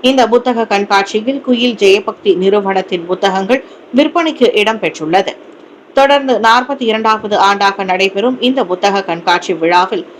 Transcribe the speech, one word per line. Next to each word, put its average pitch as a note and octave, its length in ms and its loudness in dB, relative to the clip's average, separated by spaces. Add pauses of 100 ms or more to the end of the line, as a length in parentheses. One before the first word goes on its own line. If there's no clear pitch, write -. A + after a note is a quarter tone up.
இந்த B3+ 260 2
புத்தக A#3 400 0
கண்காட்சியில் G#3+ 720 -2
குயில் B3 340 0
ஜெயபக்தி G3+ 600 2
நிறுவனத்தின் F#3+ 720 -2
புத்தகங்கள் F#3+ 580 -2 (320)
விற்பனைக்கு D4+ 580 2
இடம்பெற்றுள்ளது. F#3+ 760 0 (680)
தொடர்ந்து C4+ 460 2
நாற்பத்தி B3 420 2
இரண்டாவது A3 560 0
ஆண்டாக G3 460 0
நடைபெறும் G3 560 -2
இந்த B3+ 240 0
புத்தக F#3+ 400 -2
கண்காட்சி F3 500 -2
விழாவில் F3 520 0 (120)